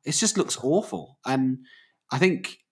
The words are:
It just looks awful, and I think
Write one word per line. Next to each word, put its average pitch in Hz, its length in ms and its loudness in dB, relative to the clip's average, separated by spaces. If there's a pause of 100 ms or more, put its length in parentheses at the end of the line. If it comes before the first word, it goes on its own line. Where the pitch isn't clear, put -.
It 147 80 -4
just 208 260 2
looks - 240 0
awful, 160 640 -2
and 131 320 0 (540)
I 131 60 -2
think 180 400 0 (140)